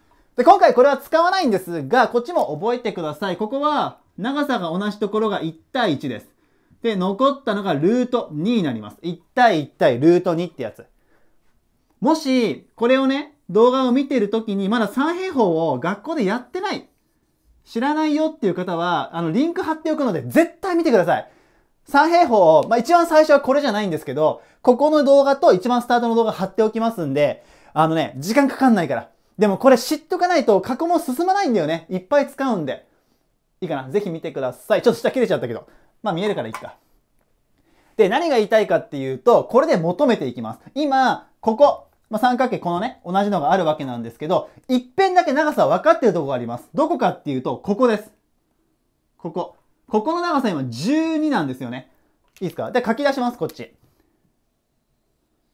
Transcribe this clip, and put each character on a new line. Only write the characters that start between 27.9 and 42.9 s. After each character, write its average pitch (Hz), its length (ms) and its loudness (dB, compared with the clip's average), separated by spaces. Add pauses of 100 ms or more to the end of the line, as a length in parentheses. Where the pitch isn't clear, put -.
ね、 147 240 -4
時 165 160 -8
間 277 140 4
か - 100 -4
か 262 120 4
ん 233 40 6
な 196 80 2
い 156 60 -4
か 127 80 -2
ら。 - 160 0 (260)
で 208 100 4
も 190 120 0
こ 269 100 6
れ - 80 8
知 - 180 -4
っ 302 40 -10
と - 180 -6
か 349 100 0
な 359 100 2
い 269 80 0
と、 196 160 4
過 247 160 -6
去 330 100 -4
も 349 100 0
進 311 300 -4
ま 381 80 2
な 403 80 0
い 330 60 0
ん 240 40 0
だ 208 60 2
よ 147 80 -2
ね。 165 220 -4
い 185 80 -6
っ - 40 -2
ぱ 285 200 0
い 277 60 -4
使 - 160 -8
う 247 140 -2
ん 156 80 -6
で。 - 220 -10 (760)
い 185 60 -8
い - 20 -8
か 160 60 -4
な？ 131 140 -10
ぜ 190 100 -2
ひ 208 100 -6
見 160 120 -8
て 165 100 -10
く 143 100 -8
だ 123 120 -6
さ - 240 -2
い。 170 40 0
ち - 60 2
ょ 233 40 4
っ - 40 0
と - 40 -14
下 220 120 -2
切 262 80 -4
れ 226 80 0
ち 180 60 0
ゃ 143 40 -2
っ - 20 -4
た 123 80 -8
け 117 60 -8
ど。 - 140 -14 (340)
ま 208 100 -4
あ、 - 40 -4
見 175 80 -4
え 214 40 -2
る 202 60 -2
か 143 80 -6
ら 113 60 -8
い 110 40 -14
い - 20 -16
か。 - 220 -16 (1200)
で、 202 140 4
何 311 200 0
が 262 80 2
言 214 80 2
い - 20 -14
た 220 120 2
い 208 60 2
か 170 120 0
っ - 120 -4
て 147 80 -10
い 135 160 -6
う 131 60 -10
と、 214 240 4
こ 247 180 2
れ 311 60 0
で 247 100 2
求 180 300 0
め 226 100 2
て 156 80 -6
い 120 80 -6
き 127 80 -12
ま 110 140 -10
す。 - 40 -20 (140)
今、 262 540 -2 (140)
こ 226 140 -2
こ、 - 320 2 (220)
ま 214 80 -6
あ、 - 20 -2
三 247 180 2
角 247 120 0
形、 180 80 -4
こ 170 140 -6
の 175 80 -2
ね、 - 260 -8